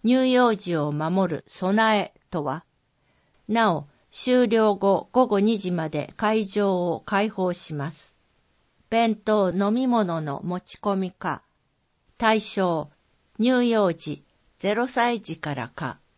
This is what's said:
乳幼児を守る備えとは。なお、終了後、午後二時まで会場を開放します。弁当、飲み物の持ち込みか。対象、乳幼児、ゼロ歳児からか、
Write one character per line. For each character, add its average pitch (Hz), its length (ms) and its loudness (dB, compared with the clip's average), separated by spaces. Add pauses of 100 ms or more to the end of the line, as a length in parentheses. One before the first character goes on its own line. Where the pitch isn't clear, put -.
乳 254 260 4
幼 247 240 4
児 180 220 -4
を 147 160 -2
守 160 460 -2
る - 80 -14
備 214 520 0
え - 160 -6 (160)
と 156 140 -4
は。 147 200 -6 (840)
な 214 260 2
お、 147 140 -8 (240)
終 247 360 2
了 220 280 4
後、 196 360 2
午 247 140 4
後 208 140 2
二 214 180 2
時 185 140 -4
ま 160 160 -2
で 151 280 -6
会 220 300 0
場 190 460 0
を 120 80 -4
開 208 280 -2
放 185 240 -2
し 175 220 -10
ま 143 160 -6
す。 - 260 -20 (760)
弁 226 240 2
当、 214 380 0
飲 202 220 0
み 254 120 0
物 202 340 0
の 147 240 -6
持 175 160 -4
ち - 180 -20
込 202 180 -2
み 190 140 -2
か。 - 320 -6 (760)
対 220 240 2
象、 170 500 -2 (480)
乳 247 300 2
幼 208 240 2
児、 147 320 -10 (340)
ゼ 202 160 -2
ロ 233 140 -2
歳 240 320 -2
児 160 160 -12
か 147 180 -6
ら 123 140 -8
か、 - 300 -10 (200)